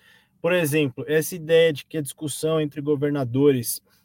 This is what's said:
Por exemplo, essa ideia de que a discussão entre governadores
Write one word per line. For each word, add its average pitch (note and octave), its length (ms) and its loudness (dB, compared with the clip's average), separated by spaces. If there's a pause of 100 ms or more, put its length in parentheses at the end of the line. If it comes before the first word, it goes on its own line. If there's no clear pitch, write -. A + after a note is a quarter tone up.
(400)
Por - 120 0
exemplo, D3 540 0
essa D#3 300 -2
ideia E3 360 4
de C3+ 120 -10
que - 140 -8
a D#3 40 -4
discussão D#3 580 -4
entre D3+ 200 -6
governadores C#3 1000 0 (220)